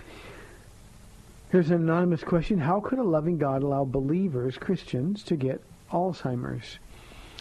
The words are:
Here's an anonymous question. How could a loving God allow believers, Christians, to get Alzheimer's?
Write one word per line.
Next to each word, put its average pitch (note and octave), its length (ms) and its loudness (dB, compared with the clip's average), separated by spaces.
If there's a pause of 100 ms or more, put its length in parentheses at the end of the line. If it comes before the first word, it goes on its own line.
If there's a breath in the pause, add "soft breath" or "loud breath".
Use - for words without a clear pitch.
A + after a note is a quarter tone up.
(1500 loud breath)
Here's F3+ 180 6
an E3+ 140 4
anonymous E3+ 420 2
question. F3+ 340 2
How E3+ 220 2
could B3+ 180 -2
a C4 40 0
loving E3 340 2
God C3+ 260 0
allow C#3 220 2
believers, C3+ 720 0
Christians, F3 680 -2
to F3 120 0
get C3 240 -2 (300)
Alzheimer's? C3 880 -2 (640 loud breath)